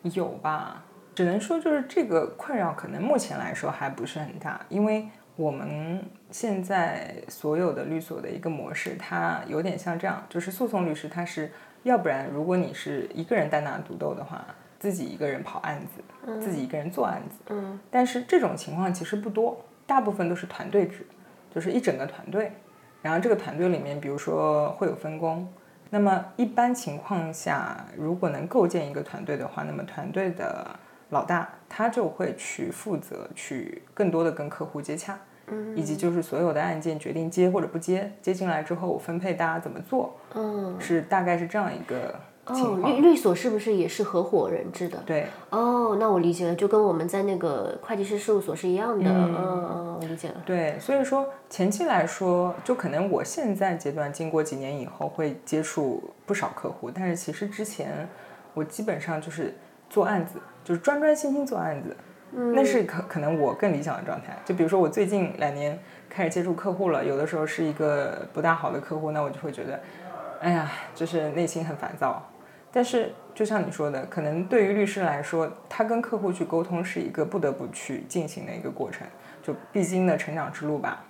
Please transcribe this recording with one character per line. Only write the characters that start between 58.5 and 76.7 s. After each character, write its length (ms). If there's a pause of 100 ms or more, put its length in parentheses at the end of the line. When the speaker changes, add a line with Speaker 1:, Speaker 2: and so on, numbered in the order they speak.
Speaker 1:
我 100
基 180
本 180
上 200
就 100
是 260 (320)
做 160
案 220
子， 120 (240)
就 120
是 60
专 200
专 160
心 160
心 140
做 120
案 240
子， 140 (360)
Speaker 2:
嗯。 220
Speaker 1:
那 80
是 200
可-， 260
可 120
能 200
我 140
更 180
理 100
想 140
的 60
状 180
态。 240
就 100
比 80
如 60
说 100
我 80
最 200
近 320
两 160
年 240 (320)
开 140
始 40
接 140
触 100
客 180
户 200
了， 120
有 140
的 100
时 100
候 100
是 180
一 80
个 640
不 80
大 120
好 160
的 80
客 200
户， 140
那 100
我 80
就 100
会 100
觉 140
得， 160 (600)
哎 100
呀， 200 (240)
就 120
是 240
内 160
心 180
很 100
烦 240
躁。 240 (500)
但 120
是 280 (200)
就 120
像 200
你 60
说 180
的， 180
可 140
能 260
对 200
于 60
律 120
师 180
来 200
说， 260 (200)
他 160
跟 180
客 160
户 140
去 120
沟 160
通 240